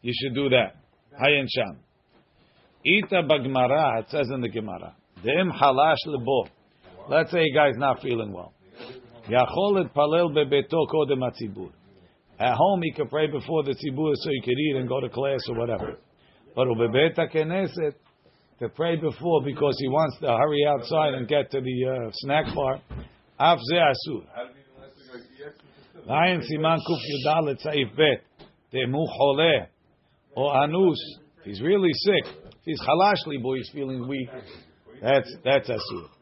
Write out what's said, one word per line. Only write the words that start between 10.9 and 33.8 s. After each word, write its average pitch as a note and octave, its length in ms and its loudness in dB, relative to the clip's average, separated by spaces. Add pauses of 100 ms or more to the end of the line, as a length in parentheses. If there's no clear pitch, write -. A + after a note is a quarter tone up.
hatzibur." A2 520 -8 (680)
At A#2+ 160 2
home, F3+ 280 2
he D#3 100 -2
can C#3+ 160 -4
pray D#3 180 0
before D3+ 360 -2
the C3+ 80 -2
tzibur D3 440 -2
so C#3 140 -6
he C3+ 120 -2
could B2 160 -2
eat D3 200 -2
and B2+ 100 -4
go B2+ 140 -2
to B2+ 80 -6
class C3+ 400 -2
or A#2+ 80 -4
whatever. A2 400 -4 (580)
But C3 120 2
ubebet A#2+ 500 2
hakeneset, D#3+ 800 -2 (640)
to A2+ 100 -4
pray E3 260 -2
before D#3 480 0
because C#3 360 0
he C#3 80 -2
wants D3 320 0
to D#3 80 -4
hurry C#3+ 400 4
outside D3 480 0
and B2 120 -6
get D3 240 2
to C#3 100 -2
the, B2+ 240 -2
uh, B2 280 -4
snack D3 420 -2
bar. C3 240 -2 (600)
Af D#3 200 4
ze C3 180 -2
asur. C#3+ 460 0 (1800)
Layin E3 360 2
siman D#3 380 0
kuf D#3 200 -2 (260)
yudalet D3+ 400 0
saif C3+ 300 -2
bet. C#3+ 280 4 (500)
Demu C3 320 -2 (140)
chole C#3 480 4 (680)
or C3+ 280 2
anus. E3 360 2 (400)
If - 60 -20
he's G2+ 160 -10
really F3+ 320 2
sick, F3+ 320 0
if - 400 -20
he's D#3 160 -6
halash F#3 460 2
libo, C3 280 -4
he's B2+ 180 -8
feeling C3 340 -6